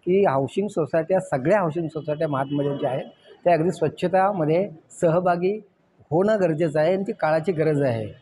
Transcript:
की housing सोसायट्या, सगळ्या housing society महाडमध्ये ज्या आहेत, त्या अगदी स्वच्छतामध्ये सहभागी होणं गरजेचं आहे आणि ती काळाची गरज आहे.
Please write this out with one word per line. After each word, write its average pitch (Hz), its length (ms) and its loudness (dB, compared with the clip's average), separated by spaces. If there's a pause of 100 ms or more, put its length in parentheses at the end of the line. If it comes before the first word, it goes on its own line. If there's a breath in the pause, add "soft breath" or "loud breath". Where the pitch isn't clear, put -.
की 190 200 2
housing 139 420 0
सोसायट्या, 170 520 0
सगळ्या 165 400 0
housing 165 280 -2
society 151 400 -4
महाडमध्ये 139 500 -2
ज्या 139 120 -2
आहेत, 135 160 -6 (380 loud breath)
त्या 175 100 4
अगदी 165 180 2
स्वच्छतामध्ये 180 960 0 (320)
सहभागी 180 600 0 (500)
होणं 202 300 2
गरजेचं 160 380 0
आहे 160 140 2
आणि 196 140 -2
ती 233 40 -6
काळाची 160 400 0
गरज 151 300 0
आहे. 113 260 -2 (140)